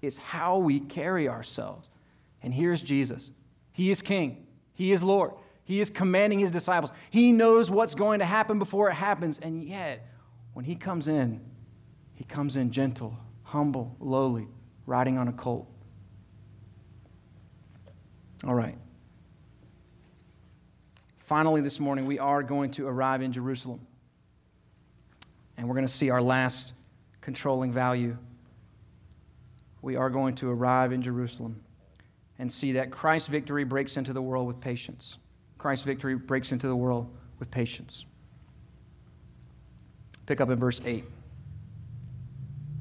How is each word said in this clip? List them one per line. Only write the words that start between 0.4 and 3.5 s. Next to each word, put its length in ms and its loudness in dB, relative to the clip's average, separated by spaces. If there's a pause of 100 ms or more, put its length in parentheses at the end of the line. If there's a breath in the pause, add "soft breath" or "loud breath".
we 240 4
carry 480 -2
ourselves. 580 -8 (560 soft breath)
And 100 -4
here's 280 2
Jesus. 500 -2 (400)